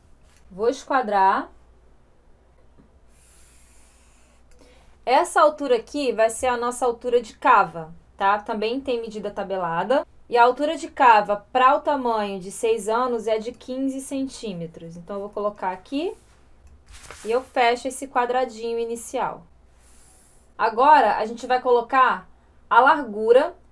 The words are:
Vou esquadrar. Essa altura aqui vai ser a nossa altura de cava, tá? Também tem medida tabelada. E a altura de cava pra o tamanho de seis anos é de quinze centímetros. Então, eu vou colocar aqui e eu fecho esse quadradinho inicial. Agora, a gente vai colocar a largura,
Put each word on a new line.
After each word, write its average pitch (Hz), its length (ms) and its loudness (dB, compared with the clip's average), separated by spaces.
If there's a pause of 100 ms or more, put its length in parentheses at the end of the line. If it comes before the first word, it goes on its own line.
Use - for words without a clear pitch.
(520)
Vou 202 160 -2
esquadrar. 226 840 0 (3500)
Essa 339 340 2
altura 285 380 2
aqui 262 340 -4
vai 220 180 2
ser 240 180 -4
a 247 100 0
nossa 240 280 -4
altura 240 360 0
de - 160 -18
cava, 170 560 2 (240)
tá? 202 220 2
Também 226 420 -6
tem 247 180 -4
medida 214 320 -10
tabelada. 190 760 -2 (220)
E 233 100 -2
a 240 60 6
altura 285 320 0
de 330 140 -12
cava 214 640 4
pra 269 220 4
o 311 40 0
tamanho 226 600 -2
de 185 120 -14
seis 226 380 -2
anos 233 380 -2
é 220 120 0
de 226 120 -10
quinze 262 500 -6
centímetros. 175 960 -10
Então, 175 180 -14
eu 202 60 -8
vou 202 80 -10
colocar 208 420 -6
aqui 294 420 -8 (1120)
e 208 80 -6
eu 247 100 0
fecho 247 460 0
esse 262 200 -10
quadradinho 240 720 -4
inicial. 233 640 -6 (1120)
Agora, 233 600 6
a 220 80 -2
gente 240 220 -10
vai 254 140 0
colocar 240 680 2 (400)
a 226 100 6
largura, 254 760 2 (160)